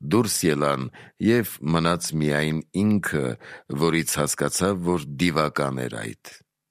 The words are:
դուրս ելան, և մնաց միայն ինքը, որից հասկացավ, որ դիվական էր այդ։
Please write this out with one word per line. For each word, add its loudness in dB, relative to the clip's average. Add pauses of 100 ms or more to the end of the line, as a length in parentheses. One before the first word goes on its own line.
դուրս 2
ելան, 2 (340)
և 2 (120)
մնաց 2
միայն 0 (140)
ինքը, 0 (480)
որից 0
հասկացավ, 0
որ 0
դիվական 0
էր -6
այդ։ -12 (400)